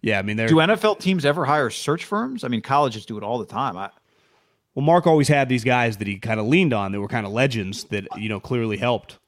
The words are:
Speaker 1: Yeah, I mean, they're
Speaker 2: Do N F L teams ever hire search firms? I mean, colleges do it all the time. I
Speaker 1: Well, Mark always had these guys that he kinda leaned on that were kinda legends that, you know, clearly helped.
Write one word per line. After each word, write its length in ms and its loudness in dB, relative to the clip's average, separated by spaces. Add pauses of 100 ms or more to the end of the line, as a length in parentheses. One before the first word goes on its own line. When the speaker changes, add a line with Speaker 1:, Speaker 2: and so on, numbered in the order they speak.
Speaker 1:
Yeah, 160 0
I 40 -2
mean, 160 -4
they're 100 0
Speaker 2:
Do 120 6
N 100 4
F 120 2
L 120 4
teams 320 0
ever 180 0
hire 240 2
search 360 -4
firms? 380 -6
I 60 -6
mean, 140 -2
colleges 420 0
do 140 -10
it 40 -10
all 160 -4
the 60 -6
time. 320 -6
I 140 -10 (840)
Speaker 1:
Well, 100 -4
Mark 220 4
always 220 6
had 220 4
these 120 2
guys 360 0
that 80 -4
he 120 -4
kinda 240 -2
leaned 300 4
on 200 -2
that 80 -4
were 80 -6
kinda 200 -4
legends 560 -2
that, 320 -6
you 140 -6
know, 100 -6
clearly 380 -2
helped. 500 -4